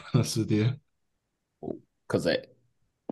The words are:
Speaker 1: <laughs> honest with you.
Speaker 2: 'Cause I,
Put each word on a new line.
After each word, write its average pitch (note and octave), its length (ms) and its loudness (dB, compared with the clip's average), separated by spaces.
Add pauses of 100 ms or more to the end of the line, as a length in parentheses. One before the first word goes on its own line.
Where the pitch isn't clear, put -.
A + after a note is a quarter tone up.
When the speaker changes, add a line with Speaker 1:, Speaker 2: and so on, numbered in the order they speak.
Speaker 1:
<laughs> - 100 -18
honest A2+ 240 2
with A2 140 -2
you. G#2+ 220 2 (1300)
Speaker 2:
'Cause E2 200 0
I, D#2 100 2 (760)